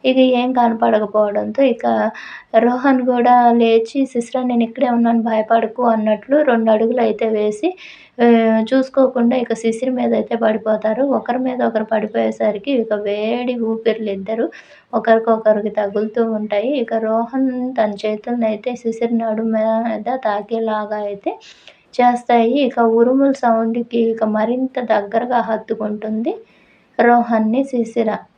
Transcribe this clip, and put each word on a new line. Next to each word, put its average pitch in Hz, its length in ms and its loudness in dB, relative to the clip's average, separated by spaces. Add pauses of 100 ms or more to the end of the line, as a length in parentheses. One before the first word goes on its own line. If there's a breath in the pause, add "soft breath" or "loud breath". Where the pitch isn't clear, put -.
ఇక 262 140 2 (140)
ఏం 247 220 0
కనపడకపోవడంతో 214 1080 0
ఇక 247 220 0 (720 loud breath)
రోహన్ 254 480 4
కూడా 247 300 4 (180)
లేచి, 226 540 2
"శిశిర, 240 360 -6
నేను 240 220 0
ఇక్కడే 233 260 -2
ఉన్నాను, 233 340 2
భయపడకు" 226 640 0
అన్నట్లు 220 560 0
రెండు 226 300 2
అడుగులు 226 300 2
అయితే 220 280 0
వేసి, 208 400 -2 (480 loud breath)
ఆ, 240 100 4 (360)
చూసుకోకుండా 262 760 2
ఇక 233 160 -2
శిశిర 226 360 -2
మీద 247 240 -2
అయితే 220 240 -2
పడిపోతారు. 220 680 0 (100)
ఒకరి 240 260 -2
మీద 254 240 -4
ఒకరు 226 220 -2
పడిపోయేసరికి 220 880 -4
ఇక 226 260 -2
వేడి 220 640 -4
ఊపిర్లు 220 480 -2
ఇద్దరు 220 340 -4 (480 loud breath)
ఒకరికొకరికి 220 800 0
తగులుతూ 214 580 -2
ఉంటాయి. 214 460 -4
ఇక 233 240 -4
రోహన్ 233 480 -2 (240)
తన 214 240 -2
చేతులను 220 500 -4
అయితే 214 280 -4
శిశిర 233 400 -4
నడుము 220 500 -2 (160)
మీద 226 400 -4
తాకేలాగా 214 800 -4
అయితే 202 320 -6 (600 loud breath)
చేస్తాయి. 240 680 4
ఇక 247 180 0 (120)
ఉరుముల 262 420 4
సౌండ్కి 233 720 0
ఇక 226 240 0
మరింత 247 560 -2
దగ్గరగా 220 560 -2
హత్తుకుంటుంది 220 920 -4 (680 soft breath)
రోహన్ని 233 640 2
శిశిర. 233 460 -2 (280)